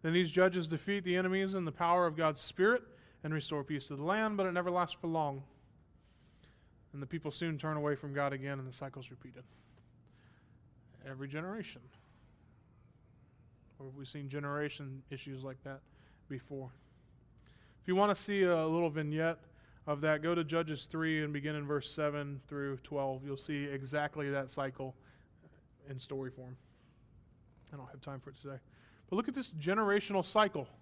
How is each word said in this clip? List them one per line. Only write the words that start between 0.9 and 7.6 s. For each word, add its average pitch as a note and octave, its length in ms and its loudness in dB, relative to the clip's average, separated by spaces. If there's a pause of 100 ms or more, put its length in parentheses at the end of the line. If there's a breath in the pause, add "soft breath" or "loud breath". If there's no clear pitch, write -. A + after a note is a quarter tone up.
the F3+ 100 2
enemies F#3+ 400 2
in F#3 100 0
the D#3 60 -2
power F3 360 4
of D#3 100 0
God's D#3 240 2
Spirit A3+ 420 4 (400 loud breath)
and D#3 100 -2
restore D3+ 300 -2
peace C#3 260 -4
to C#3+ 80 -6
the C#3 60 -6
land, G#3 340 2
but G3 100 2
it F3+ 60 0
never F3+ 180 2
lasts F3 300 0
for F3 60 -4
long. D3 380 0 (1500 soft breath)
And C#3+ 80 -10
the C3+ 60 -6
people D#3 240 -4
soon E3 260 -4
turn D#3 200 -2